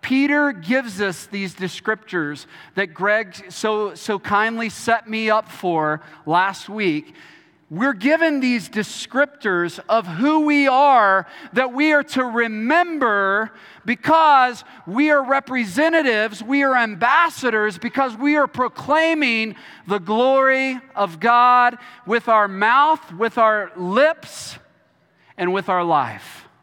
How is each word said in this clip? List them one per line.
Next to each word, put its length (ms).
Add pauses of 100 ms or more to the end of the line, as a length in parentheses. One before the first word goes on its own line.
Peter 500
gives 480
us 280
these 260
descriptors 920 (260)
that 140
Greg 640
so, 420
so 240
kindly 520
set 380
me 220
up 180
for 540 (240)
last 420
week. 460 (560)
We're 240
given 460
these 280
descriptors 1200
of 200
who 320
we 280
are 600 (260)
that 180
we 220
are 100
to 200
remember 1300 (340)
because 760 (240)
we 240
are 120
representatives, 1160
we 220
are 120
ambassadors, 1000
because 400
we 200
are 100
proclaiming 1080 (320)
the 120
glory 800 (160)
of 240
God 580 (300)
with 200
our 200
mouth, 680
with 240
our 400
lips, 800 (800)
and 160
with 160
our 160
life. 640 (160)